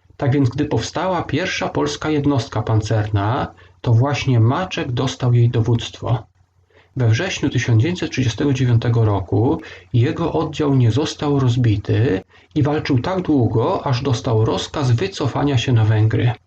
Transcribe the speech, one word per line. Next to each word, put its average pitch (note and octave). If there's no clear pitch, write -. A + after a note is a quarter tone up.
Tak -
więc C#3
gdy D3
powstała D#3+
pierwsza F3+
polska D3
jednostka C#3
pancerna, A2
to B2+
właśnie B2+
Maczek D3+
dostał B2
jej A#2+
dowództwo. A#2
We B2
wrześniu D3
tysiąc A#2
dziewięćset E3+
trzydziestego C#3
dziewiątego A#2+
roku G#2+
jego D#3
oddział D3+
nie A#2+
został C#3+
rozbity A#2
i D3+
walczył D3
tak F3+
długo, C3+
aż C3
dostał A#2+
rozkaz C#3
wycofania C#3
się C3
na A2+
Węgry. A2